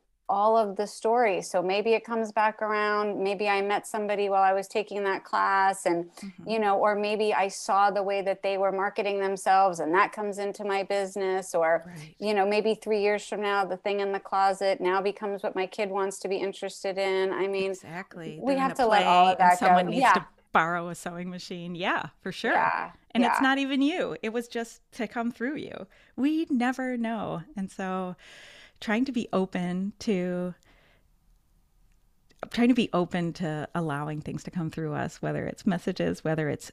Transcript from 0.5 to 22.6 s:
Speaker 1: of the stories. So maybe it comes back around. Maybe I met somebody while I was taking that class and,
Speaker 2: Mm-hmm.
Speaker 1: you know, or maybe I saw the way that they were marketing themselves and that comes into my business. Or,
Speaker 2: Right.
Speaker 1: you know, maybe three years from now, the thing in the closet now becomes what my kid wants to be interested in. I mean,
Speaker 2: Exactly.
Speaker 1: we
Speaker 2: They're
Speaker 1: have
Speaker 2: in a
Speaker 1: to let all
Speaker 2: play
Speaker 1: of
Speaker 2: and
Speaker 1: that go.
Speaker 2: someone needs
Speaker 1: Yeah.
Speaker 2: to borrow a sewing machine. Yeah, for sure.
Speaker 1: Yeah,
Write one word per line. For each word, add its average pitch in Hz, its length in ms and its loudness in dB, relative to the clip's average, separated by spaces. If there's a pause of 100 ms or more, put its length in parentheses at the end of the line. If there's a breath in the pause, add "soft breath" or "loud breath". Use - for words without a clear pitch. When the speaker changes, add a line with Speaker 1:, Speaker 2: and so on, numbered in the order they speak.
Speaker 1:
of 208 180 0
the 208 100 -2
stories. 202 640 0
So 180 120 0
maybe 196 320 2
it 220 100 0
comes 226 280 -2
back 214 300 0
around. 208 600 0
Maybe 202 260 -2
I 196 140 2
met 202 240 -2
somebody 202 440 -2
while 196 120 4
I 190 120 4
was 196 140 -2
taking 208 360 -4
that 190 200 -2
class 196 600 2
and, 170 200 0 (160)
Speaker 2:
Mm-hmm. 190 240 -14
Speaker 1:
you 220 140 -2
know, 202 180 4
or 208 180 4
maybe 208 380 0
I 196 140 2
saw 202 420 2
the 202 120 0
way 196 200 -2
that 190 200 -4
they 196 160 0
were 190 140 2
marketing 196 480 -2
themselves 190 600 2
and 156 140 0
that 202 180 4
comes 202 260 -6
into 202 260 -6
my 196 200 0
business. 190 680 -2
Or, 165 320 2
Speaker 2:
Right. 156 320 -16
Speaker 1:
you 214 160 -2
know, 196 120 2
maybe 208 280 2
three 214 280 -2
years 208 240 0
from 208 160 -6
now, 202 240 2
the 180 120 -4
thing 202 220 -2
in 202 120 -2
the 196 80 -4
closet 196 600 0
now 185 220 2
becomes 202 400 -4
what 208 140 -4
my 190 100 0
kid 202 240 -4
wants 196 300 -2
to 196 80 -4
be 196 80 -2
interested 190 640 -6
in. 190 340 0
I 190 160 -2
mean, 190 240 -2
Speaker 2:
Exactly. 165 720 -12
Speaker 1:
we 269 120 0
Speaker 2:
They're 262 80 0
Speaker 1:
have 262 100 0
Speaker 2:
in - 0 -
a 262 40 -12
Speaker 1:
to 254 100 4
let 208 200 4
all 180 200 8
Speaker 2:
play 185 80 6
Speaker 1:
of 180 60 2
Speaker 2:
and 180 100 8
Speaker 1:
that 180 100 4
go. 170 60 4
Speaker 2:
someone 185 240 6
needs 247 120 0
Speaker 1:
Yeah. 247 100 8
Speaker 2:
to 190 140 2 (260)
borrow 175 360 2
a 170 60 -8
sewing 180 360 -8
machine. 180 440 -10
Yeah, 180 340 -2 (120)
for 185 120 -8
sure. 233 200 -4
Speaker 1:
Yeah, 165 400 0 (200)